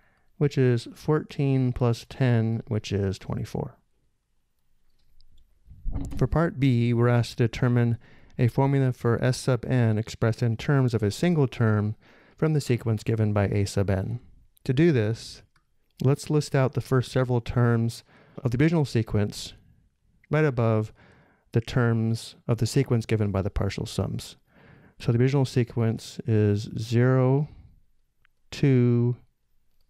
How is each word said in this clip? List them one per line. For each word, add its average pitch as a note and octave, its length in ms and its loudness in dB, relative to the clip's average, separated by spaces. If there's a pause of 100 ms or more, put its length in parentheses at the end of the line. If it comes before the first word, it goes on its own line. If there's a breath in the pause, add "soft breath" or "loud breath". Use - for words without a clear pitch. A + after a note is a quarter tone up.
(360)
which C#3+ 220 -2
is B2 360 2
fourteen C3+ 800 -2
plus A#2+ 360 -2
ten, A2+ 580 0
which G#2+ 260 -6
is G2 260 -2
twenty-four. - 580 -8 (2500)
For C3 100 2
part E3 320 0
B, A#2+ 340 2
we're A#2+ 160 2
asked A#2+ 300 0
to B2 60 2
determine A#2+ 540 0 (380 soft breath)
a B2 120 2
formula C3+ 440 0
for A#2 320 -2
S B2+ 140 0
sub B2 260 -2
n A#2 320 2
expressed A2 460 -4
in A2+ 140 0
terms C3 360 0
of A2 100 0
a G2+ 80 0
single D#3+ 360 0
term G#2+ 480 0 (420 soft breath)
from D#3 160 0
the D3 80 0
sequence A2+ 440 -2
given A2 280 0
by G2+ 140 2
A G2+ 180 0
sub G2 240 -2
n. G#2 300 -4 (460)
To C3+ 80 -2
do D#3+ 180 4
this, A2+ 520 -4 (600)
let's C3+ 280 0
list D3+ 260 0
out C3 160 2
the C3 80 -4
first B2 320 0
several B2+ 280 0
terms A#2 640 0 (400 soft breath)
of B2 80 8
the A#2+ 100 8
original D#3+ 240 4
sequence - 680 -2 (800)
right D3+ 120 2
above A2+ 480 0 (600 soft breath)
the A#2+ 80 0
terms A2+ 760 -2 (140)
of A#2 100 0
the A#2 80 -2
sequence B2+ 400 0
given G#2+ 240 0
by F#2+ 100 -2
the G2 100 -4
partial - 360 -4
sums. - 480 -6 (640 soft breath)
So - 140 0
the A#2 80 2
original C3+ 240 2
sequence - 840 -2
is G#2 500 2
zero, B2+ 720 2 (1000 soft breath)
two, B2 640 2 (760)